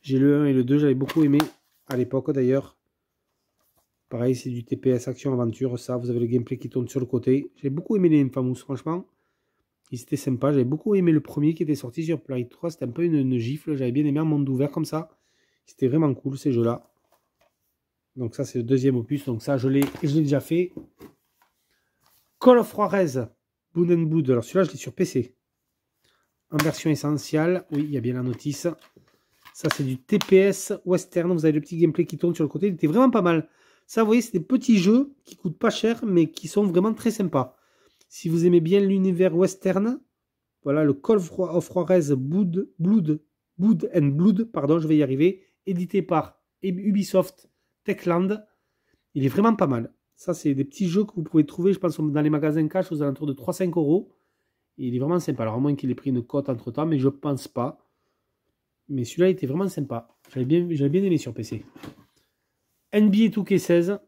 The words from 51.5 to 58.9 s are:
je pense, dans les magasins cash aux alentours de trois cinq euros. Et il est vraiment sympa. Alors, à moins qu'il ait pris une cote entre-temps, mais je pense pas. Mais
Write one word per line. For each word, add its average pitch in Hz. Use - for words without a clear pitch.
je -
pense, 165
dans 151
les 151
magasins 151
cash 185
aux 151
alentours 143
de 139
trois 165
cinq 175
euros. 160
Et 131
il 123
est -
vraiment 160
sympa. 120
Alors, 110
à 120
moins 143
qu'il 131
ait 120
pris 135
une 123
cote 139
entre-temps, 123
mais 156
je 131
pense 143
pas. 123
Mais 131